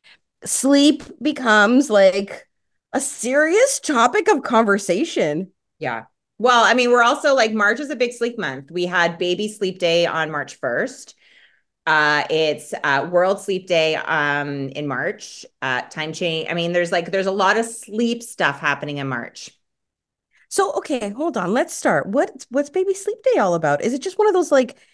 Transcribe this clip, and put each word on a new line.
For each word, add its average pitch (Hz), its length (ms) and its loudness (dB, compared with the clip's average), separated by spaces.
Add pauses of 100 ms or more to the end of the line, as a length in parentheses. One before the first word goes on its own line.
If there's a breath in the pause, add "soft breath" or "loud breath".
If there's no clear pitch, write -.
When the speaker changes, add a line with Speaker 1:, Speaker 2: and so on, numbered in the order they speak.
(460 soft breath)
Speaker 1:
sleep 285 580 4 (180)
becomes, 240 680 4
like, 202 600 2 (420)
a 262 80 -2
serious 320 800 0
topic 254 480 2
of 415 160 2
conversation. 202 1080 0 (300)
Speaker 2:
Yeah. 117 240 -6 (340)
Well, 233 280 4
I - 80 4
mean, 247 180 2
we're 240 100 6
also, 277 320 2
like, 226 200 2
March 214 260 0
is 285 100 -8
a 294 60 -8
big 240 160 -2
sleep 240 260 -6
month. 139 320 -8
We 175 160 -4
had 175 320 0
Baby 180 300 -2
Sleep 190 320 -6
Day 170 260 2
on 156 260 -4
March 143 240 -8
first. 147 600 -6 (720 soft breath)
Uh, 151 420 2
it's, 156 440 -2 (100)
uh, 139 260 0
World 185 300 2
Sleep 185 280 -6
Day, 160 280 2
um, 143 720 -2
in 147 180 -8
March. 147 600 -8 (160)
Uh, 127 220 -2
time 156 280 -8
change. 160 380 -6
I 170 60 -4
mean, 170 180 -2
there's, 175 180 0
like, 175 180 -2
there's 190 160 -2
a 190 60 0
lot 202 240 2
of 233 100 0
sleep 233 560 -6
stuff 147 380 -2
happening 147 380 -4
in 139 100 -6
March. 120 420 -10 (1000)
Speaker 1:
So, 381 240 -2
okay, 247 380 -6
hold 277 260 -6
on. 180 160 -2
Let's 285 200 -2
start. 185 340 0
What, 262 420 -4
what's 285 200 -2
Baby 381 260 -2
Sleep - 240 -8 (120)
Day 403 80 2
all 185 140 2
about? 156 280 0
Is 233 120 -2
it 254 80 -6
just 381 180 -4
one 427 80 4
of 403 60 4
those, 359 180 0
like, 262 260 2 (160 soft breath)